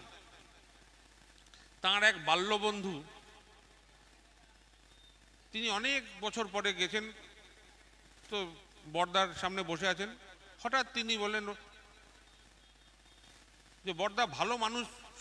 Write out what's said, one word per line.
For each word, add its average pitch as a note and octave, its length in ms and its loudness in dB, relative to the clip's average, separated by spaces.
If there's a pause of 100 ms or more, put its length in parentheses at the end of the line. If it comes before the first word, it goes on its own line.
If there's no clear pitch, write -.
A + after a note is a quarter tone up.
(1800)
তাঁর G3+ 220 4
এক F#3 220 6
বাল্যবন্ধু, G3 800 2 (2500)
তিনি A3 180 0
অনেক A#3+ 340 2 (180)
বছর G#3+ 260 -2
পরে G3 260 0
গেছেন, G#3 380 -2 (1160)
তো F#3 260 -2 (380)
বড়দার F3 400 2
সামনে F#3+ 300 -2
বসে E3 240 -2
আছেন, G3 300 -2 (420)
হঠাৎ B3+ 340 0
তিনি A3+ 240 0
বললেন G#3 360 -2 (2250)
যে, F#3+ 80 -4
"বড়দা, G3+ 320 0
ভালো F3+ 320 0
মানুষ, A3+ 300 -2 (340)